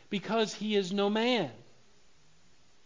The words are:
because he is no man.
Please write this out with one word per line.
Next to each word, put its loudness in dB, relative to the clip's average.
because 0
he -2
is 2
no 2
man. 2